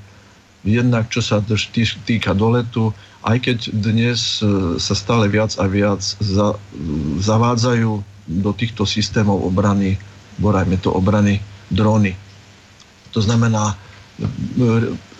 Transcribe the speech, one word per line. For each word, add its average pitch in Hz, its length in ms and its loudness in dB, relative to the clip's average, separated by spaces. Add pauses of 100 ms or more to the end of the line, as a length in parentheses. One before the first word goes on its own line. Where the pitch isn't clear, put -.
(640)
Jednak 117 460 2
čo 120 100 -2
sa 107 220 0
drž-, 104 320 -2
tý-, 117 320 0
týka 110 260 0
doletu, 113 640 0 (320)
aj 120 180 0
keď 123 140 0 (160)
dnes, 113 680 0
e, 98 380 0
sa - 160 -2
stále 113 320 0
viac 104 320 0
a 98 80 0
viac 101 340 0 (220)
za-, 104 340 0 (640)
zavádzajú 113 920 0 (100)
do 98 320 -2
týchto 107 320 -4
systémov 104 560 0
obrany, 101 560 0 (400)
borajme 92 400 2
to - 160 0
obrany, 101 480 2 (240)
drony. 104 480 2 (960)
To 117 80 -2
znamená, 110 560 2 (400)
e, - 800 0 (240)